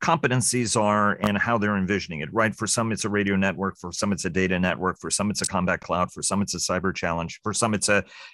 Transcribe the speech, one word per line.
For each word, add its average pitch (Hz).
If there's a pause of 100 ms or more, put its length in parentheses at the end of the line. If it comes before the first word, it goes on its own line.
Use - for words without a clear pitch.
competencies 127
are 104
and 101
how 117
they're 104
envisioning 92
it, 76
right? 110
For 110
some, 113
it's 95
a 104
radio 101
network. 95
For 87
some, 101
it's 92
a 92
data 92
network. 90
For 82
some, 104
it's 101
a 95
combat 90
cloud. 90
For -
some, 98
it's 95
a 87
cyber 90
challenge. 85
For 107
some, 110
it's 104
a, 101 (320)